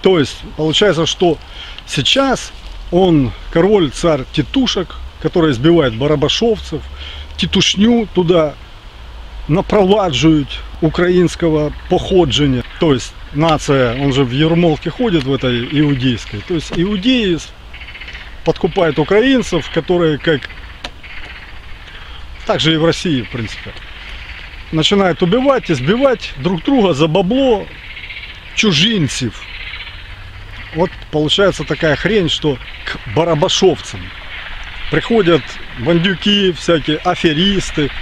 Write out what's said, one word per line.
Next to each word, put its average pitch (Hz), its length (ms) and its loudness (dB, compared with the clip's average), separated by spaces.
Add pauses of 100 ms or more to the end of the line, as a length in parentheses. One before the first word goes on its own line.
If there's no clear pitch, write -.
То 185 160 6
есть 131 200 0 (180)
получается, 160 500 2
что 170 320 2 (480)
сейчас - 640 0 (380)
он 165 400 4 (220)
король, 180 380 4
царь 147 420 0
титушек, 226 640 0 (260)
который 160 300 2
избивает 135 440 4
барабашовцев, 147 880 0 (540)
титушню 208 760 2
туда 165 400 4 (920)
напроваджують 175 1120 2 (220)
украинского 165 920 2 (160)
походження. 143 760 2 (160)
То 156 160 4
есть - 180 -4 (200)
нация, 139 680 2
он 139 120 2
же 135 120 4
в 120 60 -2
ермолке 160 600 2
ходит 180 340 0
в 139 80 0
этой 123 320 0 (160)
иудейской. 127 680 0
То 185 80 -2
есть - 220 -4
иудеи 202 600 2
с-, - 120 -10 (960)
подкупают 165 540 0
украинцев, 208 760 2
которые 165 440 2
как, 151 240 0 (2000)
так 202 140 0
же 160 140 2
и - 20 2
в 156 80 2
России, 156 380 0
в - 80 -10
принципе, 107 420 -8 (1000)
начинают 175 520 2
убивать, 247 480 2
избивать 214 640 2
друг 165 260 -2
друга 214 320 4
за 156 140 2
бабло 202 560 2 (920)
чужинцев. 170 880 0 (1300)
Вот 175 140 0 (200)
получается 156 540 2
такая 151 320 0
хрень, 185 320 2
что 139 300 0 (280)
к - 280 -8
барабашовцам 165 840 2 (880)
приходят 165 520 4 (360)
бандюки, 180 760 2
всякие 156 460 0
аферисты 170 920 0 (120)